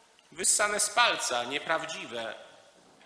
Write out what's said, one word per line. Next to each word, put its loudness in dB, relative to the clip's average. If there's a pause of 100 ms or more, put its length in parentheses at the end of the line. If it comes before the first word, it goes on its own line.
(320)
wyssane 2
z 2
palca, 2
nieprawdziwe. -4 (680)